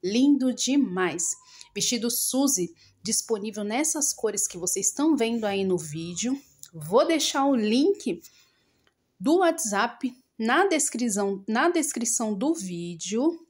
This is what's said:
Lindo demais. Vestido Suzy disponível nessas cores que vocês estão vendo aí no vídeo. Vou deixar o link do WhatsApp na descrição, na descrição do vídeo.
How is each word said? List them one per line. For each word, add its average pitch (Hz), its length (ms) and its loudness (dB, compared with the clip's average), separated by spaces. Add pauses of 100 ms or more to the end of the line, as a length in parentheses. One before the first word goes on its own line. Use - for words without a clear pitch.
Lindo 247 520 4
demais. 185 760 0 (440)
Vestido 226 340 -2
Suzy 254 640 0 (300)
disponível 214 600 -4
nessas 269 500 -2
cores 208 340 -2
que - 100 -10
vocês 185 300 -4
estão 302 280 2
vendo 226 300 0
aí 196 180 0
no 185 140 0
vídeo. 170 640 -6 (340)
Vou 170 320 2
deixar 302 400 0
o 277 100 4
link 233 680 0 (960)
do 285 200 4
WhatsApp 240 760 0 (220)
na 254 280 4
descrição, 208 840 0
na 247 220 2
descrição 240 640 -2
do 254 200 0
vídeo. 190 960 -4